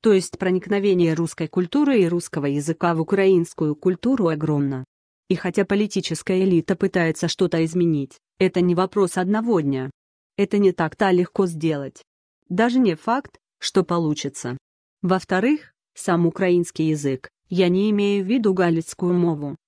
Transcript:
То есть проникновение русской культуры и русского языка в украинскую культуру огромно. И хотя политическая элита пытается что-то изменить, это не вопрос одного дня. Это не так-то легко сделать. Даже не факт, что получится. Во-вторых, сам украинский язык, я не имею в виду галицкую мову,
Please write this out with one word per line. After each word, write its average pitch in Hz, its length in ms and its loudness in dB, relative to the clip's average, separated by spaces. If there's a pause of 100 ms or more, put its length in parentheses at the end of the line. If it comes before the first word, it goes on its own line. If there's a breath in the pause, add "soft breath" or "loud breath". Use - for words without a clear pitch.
То 220 120 4
есть 185 240 0
проникновение 185 760 0
русской 160 340 -4
культуры 262 540 0
и 175 60 4
русского 165 380 -4
языка 160 500 -2
в 160 60 -2
украинскую 175 720 0
культуру 202 520 0
огромно. 147 580 -2 (440)
И 185 60 0
хотя 175 300 -2
политическая 190 800 -2
элита 180 320 2
пытается 170 520 -2
что-то 165 380 0
изменить, 160 520 -2 (220)
это 185 220 2
не 180 140 2
вопрос 185 420 0
одного 208 440 0
дня. 135 280 -2 (480)
Это 202 220 0
не 190 120 4
так-то 180 400 -2
легко 180 360 0
сделать. 156 560 -6 (460)
Даже 233 300 0
не 196 160 4
факт, - 420 -6 (220)
что - 240 0
получится. 151 760 -4 (440)
Во-вторых, 190 720 0 (220)
сам 170 320 0
украинский 175 600 0
язык, 139 400 -4 (200)
я 180 200 2
не 196 200 2
имею 202 340 0
в 185 40 -6
виду 214 260 2
галицкую 175 640 0
мову, 147 400 0 (120)